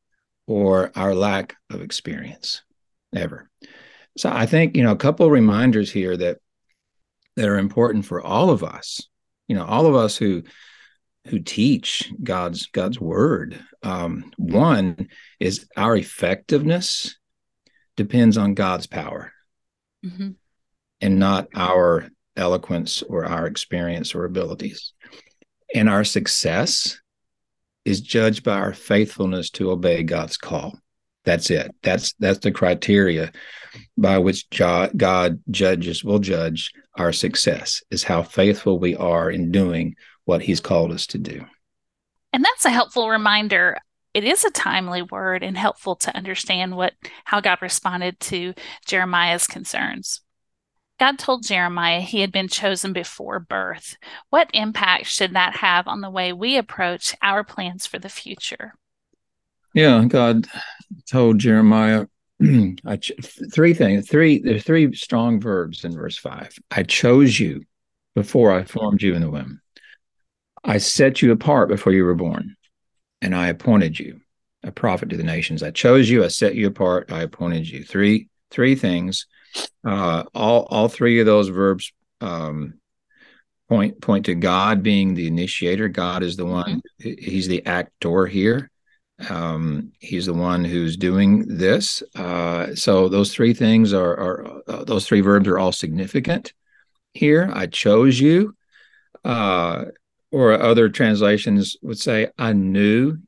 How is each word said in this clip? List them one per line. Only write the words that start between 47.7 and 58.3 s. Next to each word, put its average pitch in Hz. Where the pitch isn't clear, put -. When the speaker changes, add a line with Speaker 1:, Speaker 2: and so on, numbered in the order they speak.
Speaker 2:
to 180
Jeremiah's 175
concerns. -
God 269
told 254
Jeremiah 175
he 196
had 196
been 190
chosen 196
before -
birth. -
What 311
impact 214
should 185
that 185
have 180
on 202
the 196
way 185
we 220
approach 185
our 202
plans 185
for -
the 190
future? -